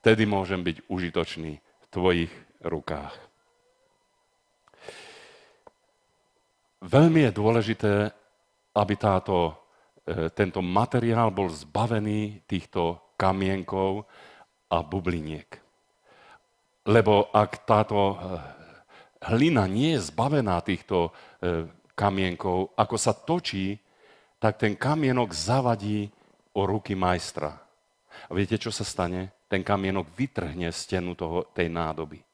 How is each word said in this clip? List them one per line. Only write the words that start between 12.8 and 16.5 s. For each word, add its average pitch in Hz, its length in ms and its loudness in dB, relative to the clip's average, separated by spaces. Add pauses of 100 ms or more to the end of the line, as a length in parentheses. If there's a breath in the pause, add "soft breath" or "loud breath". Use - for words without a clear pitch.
kamienkov 95 880 -2 (560 loud breath)
a 85 160 0
bubliniek. 78 800 -6 (1300 soft breath)